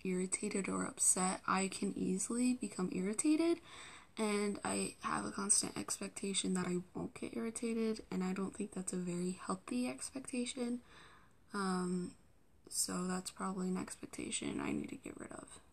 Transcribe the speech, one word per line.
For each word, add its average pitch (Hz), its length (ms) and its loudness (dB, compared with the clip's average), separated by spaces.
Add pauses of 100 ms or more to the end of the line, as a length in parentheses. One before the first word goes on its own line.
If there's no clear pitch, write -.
irritated 190 640 0
or 190 160 2
upset. - 640 4
I 190 220 4
can 190 260 -2
easily 233 600 2
become 190 360 -2
irritated, 311 680 4 (580)
and 208 460 2
I - 380 0
have - 240 0
a - 60 -4
constant - 460 2
expectation 196 760 -2
that 180 140 2
I 180 100 0 (160)
won't - 260 -6
get - 160 -6
irritated, 226 760 0
and 185 120 2
I 185 100 2
don't 190 220 -2
think - 180 -4
that's 190 200 -4
a 185 40 -2
very 180 480 -2
healthy 247 420 0
expectation. 247 920 -2 (720)
Um, 185 580 2 (580)
so 180 360 0
that's 185 260 -2
probably 190 360 -2
an 185 100 2
expectation - 840 -4
I 71 100 -2
need - 180 -2
to - 60 -8
get - 240 -12
rid - 120 -10
of. - 280 -14 (140)